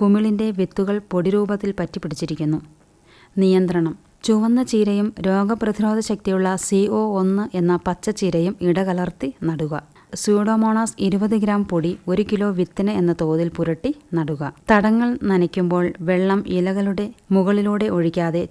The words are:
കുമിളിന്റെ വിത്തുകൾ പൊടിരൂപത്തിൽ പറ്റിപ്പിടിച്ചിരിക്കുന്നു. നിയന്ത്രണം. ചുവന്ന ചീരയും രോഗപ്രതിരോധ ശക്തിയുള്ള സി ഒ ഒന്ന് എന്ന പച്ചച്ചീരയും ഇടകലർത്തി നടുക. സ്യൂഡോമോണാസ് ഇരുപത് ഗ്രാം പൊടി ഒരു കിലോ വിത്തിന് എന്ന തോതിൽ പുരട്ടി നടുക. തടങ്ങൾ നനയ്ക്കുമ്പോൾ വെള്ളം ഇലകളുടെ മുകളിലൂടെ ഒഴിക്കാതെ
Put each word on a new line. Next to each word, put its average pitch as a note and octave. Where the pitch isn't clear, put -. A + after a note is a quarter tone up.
കുമിളിന്റെ G#3+
വിത്തുകൾ G3
പൊടിരൂപത്തിൽ G3+
പറ്റിപ്പിടിച്ചിരിക്കുന്നു. D#3
നിയന്ത്രണം. F3+
ചുവന്ന A3+
ചീരയും G#3
രോഗപ്രതിരോധ G#3+
ശക്തിയുള്ള F#3+
സി G3
ഒ G#3+
ഒന്ന് F#3+
എന്ന F3
പച്ചച്ചീരയും F3+
ഇടകലർത്തി F3+
നടുക. D#3
സ്യൂഡോമോണാസ് A3
ഇരുപത് G3
ഗ്രാം G#3
പൊടി E3+
ഒരു F#3
കിലോ G#3
വിത്തിന് F#3
എന്ന F3
തോതിൽ E3
പുരട്ടി E3
നടുക. D3+
തടങ്ങൾ A3+
നനയ്ക്കുമ്പോൾ F3
വെള്ളം F#3+
ഇലകളുടെ G3
മുകളിലൂടെ G3+
ഒഴിക്കാതെ E3+